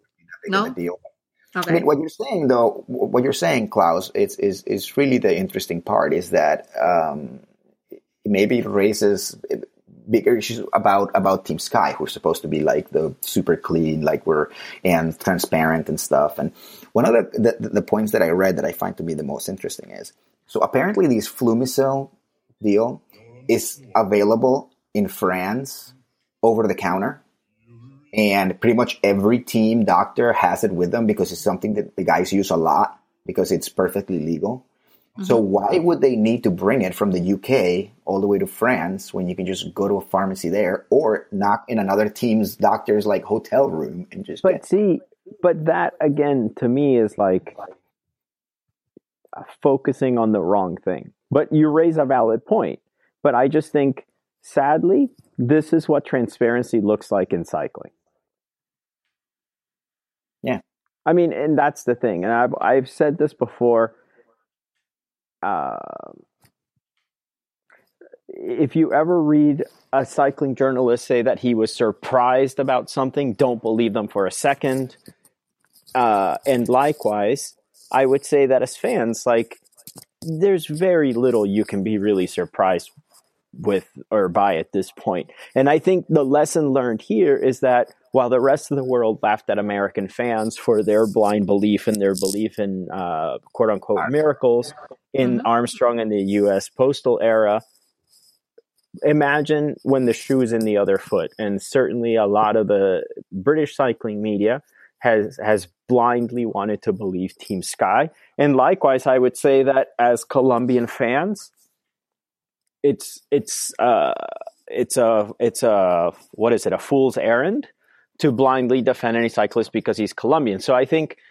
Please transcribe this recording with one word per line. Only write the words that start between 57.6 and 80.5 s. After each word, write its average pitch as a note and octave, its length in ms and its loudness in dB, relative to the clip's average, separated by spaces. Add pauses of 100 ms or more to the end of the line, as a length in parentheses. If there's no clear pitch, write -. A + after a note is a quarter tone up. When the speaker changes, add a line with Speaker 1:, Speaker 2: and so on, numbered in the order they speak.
Speaker 1:
Yeah. B2+ 180 -4 (440)
Speaker 3:
I D3+ 80 2
mean, E3+ 200 2
and D3 260 0
that's C#3+ 260 -2
the B2 100 0
thing. F#2 300 -2
And G#2+ 80 -2
I've, B2 280 0
I've B2+ 280 2
said D3+ 300 0
this D3 160 -2
before. A#2 600 0 (1500)
Uh, D2 340 -4 (2500)
if B2 480 -4
you D#3+ 160 2
ever E3 300 2
read D3+ 420 2 (280)
a C3+ 120 2
cycling C3+ 500 0
journalist B2+ 520 0
say B2 160 2
that B2 180 0
he B2 140 0
was A2 200 0
surprised B2+ 840 0
about C3 320 -2
something, C3+ 440 -2
don't B2 280 0
believe A2+ 320 0
them G#2+ 140 -2
for G2 180 -2
a F2+ 60 -6
second. C3+ 640 -2 (1000)
Uh, G#2 420 2 (100)
and B2 220 0
likewise, B2 840 0 (360)
I C3 140 2
would C3+ 200 2
say C#3+ 220 2
that C3 160 2
as - 140 -6
fans, B2+ 500 -4
like, A#2 320 0 (640)
there's E3 440 0